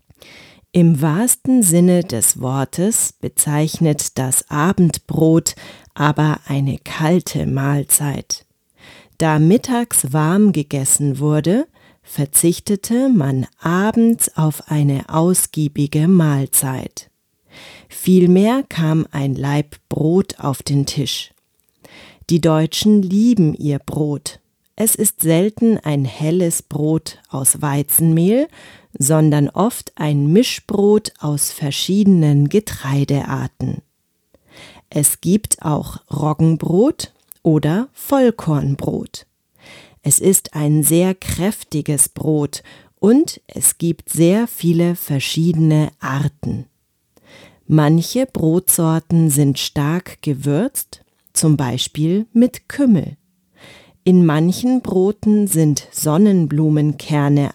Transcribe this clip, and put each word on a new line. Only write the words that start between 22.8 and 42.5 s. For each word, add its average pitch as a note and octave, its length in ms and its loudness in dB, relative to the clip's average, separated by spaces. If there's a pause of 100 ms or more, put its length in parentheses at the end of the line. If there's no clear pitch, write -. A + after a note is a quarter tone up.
lieben G3 500 2
ihr C#3+ 260 -4
Brot. - 640 -6 (340)
Es A3+ 200 -2
ist - 260 -4
selten G3 560 2
ein C#3 300 -2
helles E3 560 -2
Brot D#3 560 -4 (100)
aus C3+ 320 -4
Weizenmehl, E3 880 0 (480)
sondern D3 540 2
oft - 460 -4
ein D3 360 -2
Mischbrot G#3 840 0
aus D3 320 -4
verschiedenen D3+ 1000 2
Getreidearten. C#3 1300 -4 (1080)
Es - 320 -4
gibt - 420 -2
auch - 360 -4 (120)
Roggenbrot D#3+ 1040 0 (300)
oder D#3+ 500 0
Vollkornbrot. D3+ 1300 -2 (760)
Es - 180 0
ist - 340 0
ein D3+ 300 0
sehr F3 300 2
kräftiges D#3+ 960 -6
Brot D3 540 -4 (360)